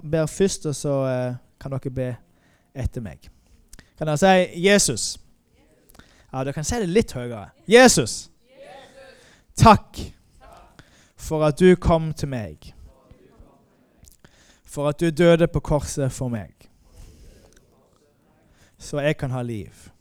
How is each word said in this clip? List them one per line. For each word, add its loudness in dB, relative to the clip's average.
ber 0
først, -2
og -6
så, -4
eh, -4
kan -12
dere -8
be -6
etter -6
meg. -18
Kan -6
dere -2
si, 2
«Jesus»? 0
Ja, -6
dere -8
kan -6
si -4
det -4
litt 0
høyere. -12
Jesus, 4
takk 4
for -2
at 0
du 8
kom 0
til -8
meg. -12
For -6
at -6
du 0
døde 4
på -4
korset -4
for -8
meg. -10
Så -8
jeg 0
kan -8
ha -6
liv. -12